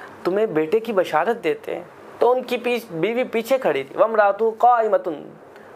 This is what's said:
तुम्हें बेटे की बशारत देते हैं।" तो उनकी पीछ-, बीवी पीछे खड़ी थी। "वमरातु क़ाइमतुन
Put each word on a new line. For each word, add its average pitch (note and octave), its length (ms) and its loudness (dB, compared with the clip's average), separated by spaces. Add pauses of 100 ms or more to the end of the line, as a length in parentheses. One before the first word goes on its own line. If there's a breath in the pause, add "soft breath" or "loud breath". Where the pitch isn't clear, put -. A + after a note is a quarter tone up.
(240 loud breath)
तुम्हें G3 300 0
बेटे D#3 260 2
की A3 120 -8
बशारत F#3 460 0
देते D#3+ 340 -4
हैं।" D3+ 140 -8 (340)
तो A#3 100 4
उनकी B3 280 -2
पीछ-, A#3 360 -4
बीवी A3+ 320 0
पीछे A#3 320 -2
खड़ी C#3+ 260 0
थी। - 140 -12
"वमरातु G#3+ 520 4 (120)
क़ाइमतुन G3 600 2 (520 loud breath)